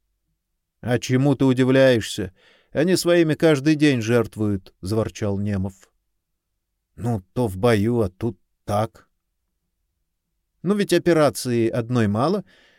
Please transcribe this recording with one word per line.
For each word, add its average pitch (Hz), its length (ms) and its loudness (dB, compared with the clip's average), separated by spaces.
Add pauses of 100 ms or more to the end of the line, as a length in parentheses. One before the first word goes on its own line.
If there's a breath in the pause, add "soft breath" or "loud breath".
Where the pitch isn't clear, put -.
(800)
«А 113 180 -2
чему 135 360 0
ты 135 100 0
удивляешься? 127 920 2 (380 soft breath)
Они 170 240 0
своими 170 380 2
каждый 156 400 2
день 143 260 2
жертвуют», — 107 800 -2
заворчал 101 580 -4
Немов. 98 540 -6 (1040)
«Ну, 117 260 -4 (120)
то 123 140 -2
в 92 100 -10
бою, 117 420 2
а 101 80 0
тут 113 320 -8 (240)
так». 110 440 -6 (1500)
«Но 185 120 -2
ведь 202 200 0
операции 127 760 2
одной 120 400 -2
мало. 143 340 -2 (360 soft breath)